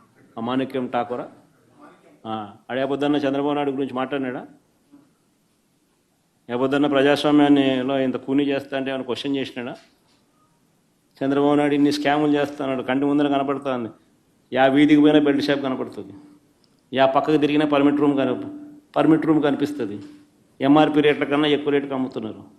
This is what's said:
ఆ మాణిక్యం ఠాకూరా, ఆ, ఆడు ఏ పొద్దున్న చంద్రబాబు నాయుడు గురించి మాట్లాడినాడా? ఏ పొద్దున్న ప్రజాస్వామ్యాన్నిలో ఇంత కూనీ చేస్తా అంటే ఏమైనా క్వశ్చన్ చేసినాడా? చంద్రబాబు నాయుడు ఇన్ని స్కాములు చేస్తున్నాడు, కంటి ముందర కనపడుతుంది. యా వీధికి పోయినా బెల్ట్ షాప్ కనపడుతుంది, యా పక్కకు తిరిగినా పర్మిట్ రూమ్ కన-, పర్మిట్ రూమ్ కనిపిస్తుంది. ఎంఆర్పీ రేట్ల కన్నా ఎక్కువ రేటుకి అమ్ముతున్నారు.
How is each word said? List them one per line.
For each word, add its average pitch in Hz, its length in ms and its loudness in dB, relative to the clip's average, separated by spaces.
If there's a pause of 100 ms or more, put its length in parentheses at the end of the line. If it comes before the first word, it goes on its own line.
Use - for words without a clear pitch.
(380)
ఆ 113 40 -10
మాణిక్యం 127 520 -4
ఠాకూరా, 123 360 -6 (960)
ఆ, 107 260 -10 (180)
ఆడు 127 80 -4
ఏ 135 60 -2
పొద్దున్న 143 300 0
చంద్రబాబు 139 380 -2
నాయుడు 143 180 -2
గురించి 131 220 -6
మాట్లాడినాడా? 131 540 -6 (2000)
ఏ 123 40 -4
పొద్దున్న 139 300 0
ప్రజాస్వామ్యాన్నిలో 139 1120 2
ఇంత 127 160 -2
కూనీ 135 280 -2
చేస్తా 139 340 -4
అంటే 135 140 -6
ఏమైనా 131 120 -6
క్వశ్చన్ 139 340 -6
చేసినాడా? 131 380 -10 (1500)
చంద్రబాబు 143 320 2
నాయుడు 147 200 0
ఇన్ని 143 160 2
స్కాములు 147 460 0
చేస్తున్నాడు, 135 460 -4
కంటి 135 220 -2
ముందర 143 220 2
కనపడుతుంది. 139 640 -4 (640)
యా 127 120 4
వీధికి 147 360 6
పోయినా 151 180 6
బెల్ట్ 147 260 2
షాప్ 139 160 -2
కనపడుతుంది, 120 520 -8 (800)
యా 135 120 4
పక్కకు 139 320 2
తిరిగినా 147 280 2
పర్మిట్ 143 320 2
రూమ్ 143 200 2
కన-, - 520 -4 (260)
పర్మిట్ 147 300 4
రూమ్ 151 180 2
కనిపిస్తుంది. 131 560 -4 (600)
ఎంఆర్పీ 147 400 4
రేట్ల 143 220 2
కన్నా 143 240 0
ఎక్కువ 143 260 0
రేటుకి 139 200 -2
అమ్ముతున్నారు. 123 500 -8 (160)